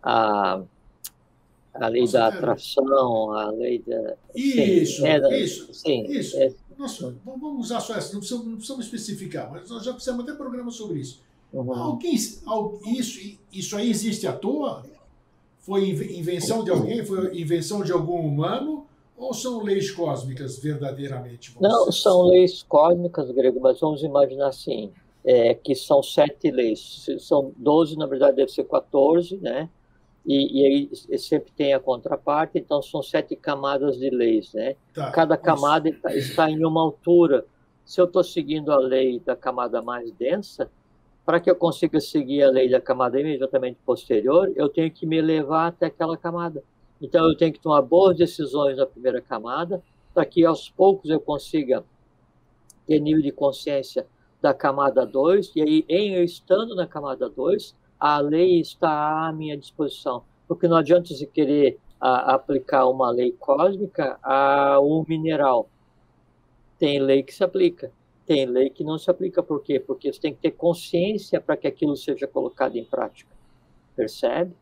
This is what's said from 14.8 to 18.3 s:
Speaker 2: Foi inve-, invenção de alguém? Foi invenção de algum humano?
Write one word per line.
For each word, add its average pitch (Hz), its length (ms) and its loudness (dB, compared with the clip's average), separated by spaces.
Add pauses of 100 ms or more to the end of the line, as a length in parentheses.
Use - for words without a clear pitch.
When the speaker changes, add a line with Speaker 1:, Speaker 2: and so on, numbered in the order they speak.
Speaker 2:
Foi 196 260 0
inve-, 175 300 -6
invenção 180 460 -4
de 175 80 0
alguém? 220 340 0
Foi 185 340 -4
invenção 170 440 -2
de 165 80 -2
algum 170 280 -2
humano? 202 680 -4 (300)